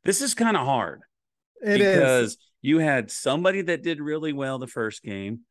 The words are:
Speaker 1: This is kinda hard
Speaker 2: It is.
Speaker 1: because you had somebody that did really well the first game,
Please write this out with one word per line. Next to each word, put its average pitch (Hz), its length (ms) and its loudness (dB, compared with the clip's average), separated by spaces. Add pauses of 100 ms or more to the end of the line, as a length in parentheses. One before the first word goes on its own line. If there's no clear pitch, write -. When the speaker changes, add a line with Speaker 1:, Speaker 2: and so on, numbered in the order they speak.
Speaker 1:
This 196 180 0
is 269 120 -2
kinda 220 260 2
hard 120 420 -2 (580)
Speaker 2:
It 202 200 2
is. 196 140 4
Speaker 1:
because 127 440 4 (240)
you 147 160 4
had 139 320 2
somebody 180 520 0
that 170 200 -2
did 165 180 -4
really 151 320 -4
well 135 260 -4
the 127 80 -8
first 110 360 -6
game, 101 380 -8 (100)